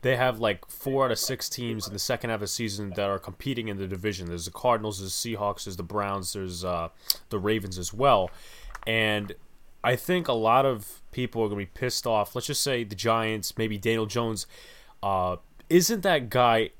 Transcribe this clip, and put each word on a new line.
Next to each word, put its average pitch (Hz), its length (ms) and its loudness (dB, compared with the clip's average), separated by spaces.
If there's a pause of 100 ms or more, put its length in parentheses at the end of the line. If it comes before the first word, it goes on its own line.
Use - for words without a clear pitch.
They 127 160 2
have, 123 200 2
like, 107 320 0
four 135 360 0
out 135 60 2
of - 80 0
six - 280 -2
teams 117 400 -4
in 101 60 -10
the 101 60 -6
second 120 300 -2
half 113 80 0
of 104 40 -2
the 101 60 -4
season 104 500 -4
that 101 120 0
are 98 100 0
competing 117 500 -4
in 101 80 -4
the 98 100 -4
division. 92 400 -4
There's 85 160 -6
the 87 80 -8
Cardinals, 107 480 0
there's 95 240 -6
the 117 100 -4
Seahawks, 101 300 -4
there's 95 140 -8
the 92 60 -6
Browns, 98 500 -2
there's, 92 320 -6
uh, 85 240 -2 (400)
the 107 100 -4
Ravens 98 380 -2
as 90 160 -8
well. 110 380 4 (540)
And 107 480 0 (480)
I 127 140 2
think 175 320 0
a 131 60 0
lot 117 320 6
of 117 340 -2 (140)
people 120 280 -2
are 110 60 4
gonna 101 120 -2
be 98 60 -4
pissed - 400 -4
off. 110 300 2
Let's 123 120 -4
just 143 140 -2
say 123 220 0
the 101 120 -8
Giants, 110 600 2
maybe 110 200 0
Daniel 113 300 2
Jones, 113 380 -2 (560)
uh, 92 360 2 (320)
isn't 185 320 6
that 156 280 2
guy. 117 500 6